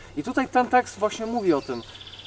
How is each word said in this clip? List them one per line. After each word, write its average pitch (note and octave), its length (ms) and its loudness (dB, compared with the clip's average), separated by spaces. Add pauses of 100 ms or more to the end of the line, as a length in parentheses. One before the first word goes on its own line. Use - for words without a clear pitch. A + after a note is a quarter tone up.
(160)
I D3 60 -4
tutaj B3+ 260 -2
ten B3 200 2
tekst B3 300 2
właśnie G#3+ 280 -2
mówi A3 260 2
o C3+ 100 2
tym. A#2+ 200 -6 (440)